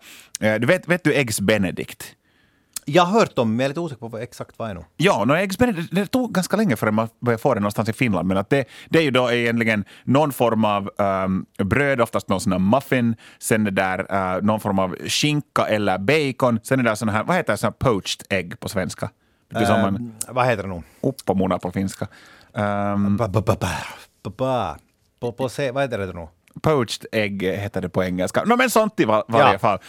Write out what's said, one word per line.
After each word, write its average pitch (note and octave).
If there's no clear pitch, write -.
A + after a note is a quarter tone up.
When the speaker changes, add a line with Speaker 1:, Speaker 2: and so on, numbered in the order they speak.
Speaker 1:
Eh, G#2+
du A2+
vet, F3+
vet F3
du D3
Eggs B2
Benedict? G2
Speaker 2:
Jag E3
har F3+
hört B2+
om, A#2
men A2
jag C3
är C#3
lite C#3+
osäker D3+
på A2+
vad, A2+
exakt -
vad A2+
är G2
nog. E2
Speaker 1:
Ja, D3+
no, B2+
Eggs F#3+
Benedict, A3+
det F#3+
tog B3+
ganska F#3
länge F#3+
förrän G#2+
man A2
började A#2
få C3+
det G2+
någonstans G#2
i A2
Finland, G2
men F#2+
att G2+
det, C#3
det D#3+
är E3
ju D3
då B2+
egentligen A#2
någon C#3
form A2
av, G2+
ehm, F#2+
bröd, B2
oftast A2
någon F#2+
sån F#2+
här F#2
muffin, A#2
sen G#2+
det G2+
där, F#2+
eh, F#2
någon G#2+
form G2+
av F#2
skinka D3
eller G2+
bacon, B2+
sen C3
det B2
där A#2
sån A2+
här, G#2+
vad F3
heter A2+
sån A#2
här -
poached -
egg F2+
på E2
svenska? -
Det A2+
är G#2+
som A2
Speaker 2:
Ehm, A2
Speaker 1:
man A2
Speaker 2:
vad B2
heter A2
det F#2+
nog? F2
Speaker 1:
uppomuna F#2+
på F2+
finska. G2
Ehm, G2+
Speaker 2:
Ba, A2+
ba, G#2
ba, G2
ba, F2+
ba, G#2+
ba. A#2+
På, A#2+
på C3
se-, C3+
vad C3+
heter A#2+
det F#2
nog? E2+
Speaker 1:
Poached D3
egg G2+
heter F#2+
det F2+
på F#2
engelska. F2+
No, A#3
men B3+
sånt A3
i D3
va-, G#2+
varje A2+
Speaker 2:
Ja. G2
Speaker 1:
fall. G2+